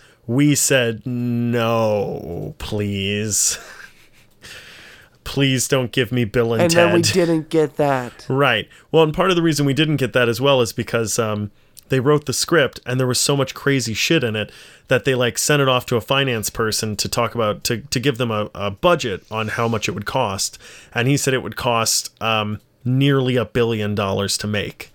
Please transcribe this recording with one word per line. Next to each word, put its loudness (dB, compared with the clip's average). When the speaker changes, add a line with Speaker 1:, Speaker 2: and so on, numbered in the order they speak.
Speaker 1:
We 4
said, 2
"No, -2
please." -2
<laughs> -20
"Please 0
don't 0
give 0
me 2
Bill 0
and 2
Speaker 2:
And 4
Speaker 1:
Ted." 6
Speaker 2:
then 2
we 4
didn't 2
get 0
that. -2
Speaker 1:
Right. 2
Well, 6
and 4
part 2
of 2
the 2
reason 2
we 2
didn't 2
get -2
that 4
as -2
well 4
is -2
because, -4
um, -2
they 2
wrote 2
the -6
script, 0
and -2
there 2
was 0
so 0
much -2
crazy -2
shit 2
in -2
it -4
that 2
they, 2
like, 0
sent 2
it 4
off 2
to 0
a 2
finance -2
person -2
to -4
talk -2
about, -2
to, -2
to -4
give 0
them -2
a, -2
a -4
budget -2
on -4
how -4
much -2
it -4
would -8
cost. -4
And 0
he 2
said 0
it -2
would -10
cost, 0
um, -2
nearly 2
a 2
billion 0
dollars -2
to -6
make. -6